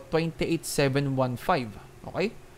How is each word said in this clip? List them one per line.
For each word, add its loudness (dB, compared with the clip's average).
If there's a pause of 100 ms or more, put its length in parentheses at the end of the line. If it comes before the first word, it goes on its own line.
(120)
twenty-eight 0
seven 2
one 0
five. 0 (320)
Okay? -2 (220)